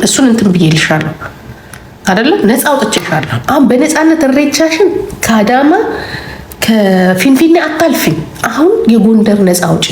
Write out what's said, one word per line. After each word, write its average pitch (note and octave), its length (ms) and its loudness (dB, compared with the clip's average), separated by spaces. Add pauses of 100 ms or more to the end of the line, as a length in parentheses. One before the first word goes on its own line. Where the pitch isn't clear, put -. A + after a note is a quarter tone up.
እሱን - 240 0
እንትን A3 240 2
ብዬልሻለሁ D#3 600 0 (920)
አይደለ? A3 260 0 (120)
ነፃ A#3 240 2
አውጥቼሻለሁ። A3 800 -2
አሁን C#4 200 2
በነፃነት D#4 580 2
እሬቻሽን D4+ 640 0 (320)
ከአዳማ B3 500 2 (920)
ከፊንፊኔ G#3+ 1000 2
አታልፊም። D#4 560 -2 (280)
አሁን C#4+ 260 0 (160)
የጎንደር G#3+ 540 2
ነፃ F3+ 220 2
አውጪ E3 280 0